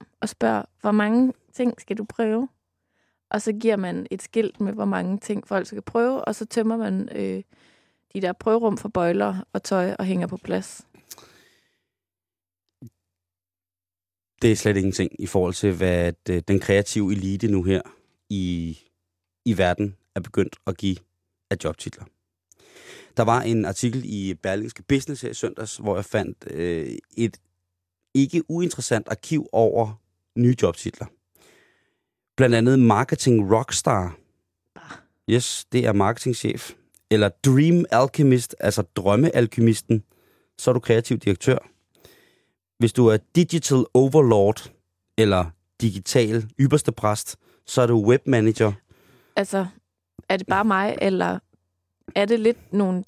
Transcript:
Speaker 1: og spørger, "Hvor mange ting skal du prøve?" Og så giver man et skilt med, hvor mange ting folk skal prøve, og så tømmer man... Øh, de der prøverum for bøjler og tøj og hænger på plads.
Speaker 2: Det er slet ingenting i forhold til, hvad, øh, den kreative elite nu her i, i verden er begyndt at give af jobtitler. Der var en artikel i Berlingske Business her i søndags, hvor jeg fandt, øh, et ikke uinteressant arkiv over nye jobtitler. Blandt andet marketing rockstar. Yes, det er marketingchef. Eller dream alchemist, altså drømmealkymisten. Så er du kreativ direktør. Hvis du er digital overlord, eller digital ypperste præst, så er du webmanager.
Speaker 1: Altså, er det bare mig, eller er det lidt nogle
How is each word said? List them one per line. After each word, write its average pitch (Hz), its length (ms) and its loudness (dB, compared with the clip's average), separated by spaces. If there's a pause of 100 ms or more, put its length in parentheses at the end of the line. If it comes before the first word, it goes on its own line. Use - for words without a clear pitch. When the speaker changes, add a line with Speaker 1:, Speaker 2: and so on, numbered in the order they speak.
(220)
Speaker 1:
og 220 80 -6
spørger, 226 340 -2 (180)
"Hvor 208 100 0
mange 220 420 2 (200)
ting 247 280 -4
skal 208 160 -8
du 214 120 -8
prøve?" 226 400 -2 (800)
Og 208 120 -4
så 220 120 -4
giver 220 220 0
man 185 360 -6
et 190 100 -10
skilt - 400 -4
med, 202 120 -4
hvor 208 120 -6
mange 190 340 -4
ting - 280 -8
folk 190 200 -4
skal 208 140 -14
prøve, 247 440 -2
og 214 100 -6
så 220 100 -10
tømmer 226 320 -2
man... 196 380 -4
Øh, 190 280 -6 (680)
de 196 80 -6
der 180 120 -2
prøverum 220 440 0
for 202 120 -10
bøjler 190 640 -2
og 190 100 -6
tøj 190 360 -2
og 190 60 -4
hænger 180 220 -2
på 185 100 -10
plads. - 500 -8 (3500)
Speaker 2:
Det 117 100 4
er 104 40 4
slet 104 220 0
ingenting 95 340 -2 (100)
i 87 60 -8
forhold 90 260 0
til, 98 240 0
hvad, 87 360 0 (160)
øh, 90 180 -2
den 98 120 2
kreative 101 520 0
elite 98 360 -4
nu 95 160 0
her 95 180 0 (480)
i, 87 480 -6 (680)
i 107 120 0
verden 98 380 0 (200)
er 98 40 -6
begyndt - 360 -4 (120)
at 95 100 -6
give 95 200 -2 (540)
af 98 120 -2
jobtitler. - 420 -10 (1120)
Der 113 60 2
var 117 180 2
en 110 240 0
artikel 120 400 -4
i 98 280 -6
Berlingske 101 500 -8
Business 139 380 -2
her 120 80 -8
i 117 40 -10
søndags, - 440 -8
hvor 104 180 -2
jeg 101 100 -6
fandt, 101 320 -4 (140)
øh, 80 400 -6 (260)
et 113 200 -4 (760)
ikke 139 360 2
uinteressant 156 580 -4
arkiv - 440 -6
over 110 500 0 (340)
nye 120 260 4
jobtitler. - 460 -4 (1300)
Blandt 120 180 4
andet 123 240 4
marketing 113 760 4
rockstar. 98 640 -2 (1120)
Yes, - 420 -2
det 123 140 0
er 110 80 2
marketingchef. 117 800 -2 (380)
Eller 104 180 4
dream 151 600 4
alchemist, 127 680 2
altså 104 220 0
drømmealkymisten. 110 1200 2 (540)
Så - 140 0
er - 20 2
du 120 60 0
kreativ 117 380 2
direktør. 107 400 0 (1200)
Hvis 117 140 4
du 120 140 6
er 107 100 6 (180)
digital 160 580 2
overlord, 123 800 4 (460)
eller 98 280 4 (360)
digital 110 760 0
ypperste 139 320 2
præst, - 460 -4 (280)
så - 160 0
er 120 60 4
du 113 180 4
webmanager. 110 680 2 (640)
Speaker 1:
Altså, 196 320 -2 (600)
er 190 80 0
det 190 100 -8
bare 190 180 0
mig, 196 360 0
eller 185 380 0 (760)
er 202 100 2
det 226 140 0
lidt 226 340 -2
nogle 185 340 0